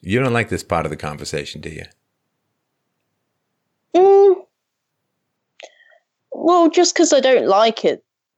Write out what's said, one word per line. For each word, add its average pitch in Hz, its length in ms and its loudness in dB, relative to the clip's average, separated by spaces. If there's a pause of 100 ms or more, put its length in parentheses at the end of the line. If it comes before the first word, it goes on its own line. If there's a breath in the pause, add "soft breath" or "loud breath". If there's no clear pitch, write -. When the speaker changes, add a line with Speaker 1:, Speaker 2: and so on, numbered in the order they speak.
Speaker 1:
You 98 200 -4
don't 131 140 -4
like 117 160 -4
this 90 120 -6
part 82 220 -4
of 78 60 -6
the 76 80 -10
conversation, 73 640 -12
do 78 80 -14
you? 78 160 -18 (2000)
Speaker 2:
Mm. 392 380 6 (2000 soft breath)
Well, 339 380 2
just 339 260 0
'cause 311 180 2
I 285 80 2
don't 247 260 0
like 220 380 0
it, 147 200 -2 (340)